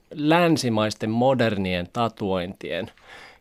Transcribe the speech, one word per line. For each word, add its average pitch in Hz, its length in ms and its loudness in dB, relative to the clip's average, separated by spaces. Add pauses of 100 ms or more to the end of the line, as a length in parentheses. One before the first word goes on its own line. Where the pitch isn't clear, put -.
(140)
länsimaisten 143 960 2
modernien 110 840 0
tatuointien 95 960 -4 (500)